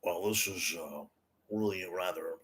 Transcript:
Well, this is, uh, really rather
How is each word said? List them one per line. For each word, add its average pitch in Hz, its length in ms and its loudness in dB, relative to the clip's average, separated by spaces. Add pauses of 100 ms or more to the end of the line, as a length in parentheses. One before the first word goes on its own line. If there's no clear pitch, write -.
Well, 87 260 2
this 107 180 4
is, 85 320 -2
uh, 73 240 -8 (480)
really 101 380 2
rather 85 540 -2